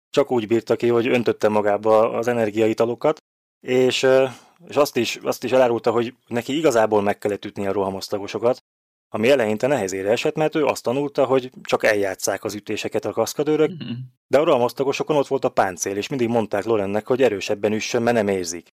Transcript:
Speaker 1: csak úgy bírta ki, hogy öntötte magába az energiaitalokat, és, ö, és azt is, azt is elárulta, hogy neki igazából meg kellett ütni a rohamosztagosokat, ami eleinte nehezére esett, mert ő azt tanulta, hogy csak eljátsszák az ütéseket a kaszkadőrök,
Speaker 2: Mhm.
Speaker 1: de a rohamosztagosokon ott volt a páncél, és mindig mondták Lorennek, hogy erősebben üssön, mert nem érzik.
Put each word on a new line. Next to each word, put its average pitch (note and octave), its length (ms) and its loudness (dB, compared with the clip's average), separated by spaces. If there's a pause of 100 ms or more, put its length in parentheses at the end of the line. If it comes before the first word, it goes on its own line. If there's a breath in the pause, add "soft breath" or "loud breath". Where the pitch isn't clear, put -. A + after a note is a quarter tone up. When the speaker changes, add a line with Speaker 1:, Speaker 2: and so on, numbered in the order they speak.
(100)
Speaker 1:
csak - 200 2
úgy A#2+ 160 0
bírta A2+ 300 2
ki, A#2+ 120 0
hogy A#2 180 2
öntötte A#2 420 0
magába G#2+ 640 2
az A#2 180 -4
energiaitalokat, A2+ 880 0 (420)
és, B2+ 420 0
ö, C3 240 6 (420 loud breath)
és - 80 -10
azt C#3+ 200 2
is, A#2 200 -2
azt B2+ 280 -6
is A#2+ 80 -4
elárulta, A#2+ 380 2
hogy A#2 240 -2 (120)
neki A#2+ 300 -6
igazából A2+ 460 2
meg G2+ 160 -2
kellett G2+ 260 -4
ütni G2+ 220 -8
a G2 60 0
rohamosztagosokat, G2 840 -4 (560)
ami A2 160 2
eleinte A2+ 360 2
nehezére G2 440 -2
esett, A#2+ 240 0
mert D#3 200 -2
ő D#3 100 0
azt A2 180 0
tanulta, C#3 420 -2
hogy B2+ 260 0 (120)
csak - 220 -2
eljátsszák G2+ 600 -2
az G2+ 100 -8
ütéseket - 500 -6
a G#2 80 -4
kaszkadőrök, D3 580 0
Speaker 2:
Mhm. E3+ 200 -12 (360)
Speaker 1:
de B2+ 120 2
a D3+ 60 2
rohamosztagosokon C#3 720 0
ott C#3 100 2
volt C3+ 180 -2
a B2+ 40 0
páncél, G2 480 -2
és G2+ 120 -4
mindig B2 200 -2
mondták G#2+ 360 0
Lorennek, G#2 420 -2
hogy B2+ 160 0
erősebben G#2 500 0
üssön, A2 300 -2
mert A#2+ 140 2
nem G#2 120 2
érzik. F2 460 -4